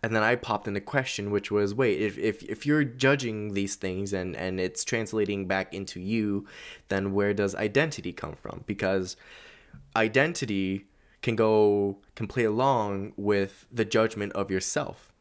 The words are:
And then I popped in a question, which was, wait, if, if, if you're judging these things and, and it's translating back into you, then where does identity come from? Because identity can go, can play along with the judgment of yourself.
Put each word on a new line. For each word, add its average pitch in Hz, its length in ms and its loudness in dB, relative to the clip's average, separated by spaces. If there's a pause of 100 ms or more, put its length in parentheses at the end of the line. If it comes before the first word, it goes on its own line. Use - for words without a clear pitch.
And 113 140 0
then 107 80 4
I 117 100 4
popped 113 320 -2
in 104 80 -4
a 101 60 -2
question, 113 500 -2
which 101 220 -2
was, 104 220 2
wait, 113 260 2
if, 104 180 -2
if, 101 240 -2
if - 240 -8
you're 151 160 4
judging 123 720 0
these 98 220 0
things 95 360 -4
and, 90 240 -2
and 92 220 -4
it's 92 260 -2
translating 104 640 -2
back 95 260 -2
into 95 280 -10
you, 104 440 0 (440)
then 98 240 0
where 101 200 2
does 98 220 0
identity 107 580 -2
come - 220 -10
from? - 320 -12
Because 95 500 -2 (760)
identity 110 920 2 (360)
can 113 140 0
go, 104 640 4 (180)
can 110 100 -6
play 120 160 -2
along 107 760 0
with 101 540 0
the 117 140 0
judgment 107 480 0
of 98 180 -2
yourself. - 720 -4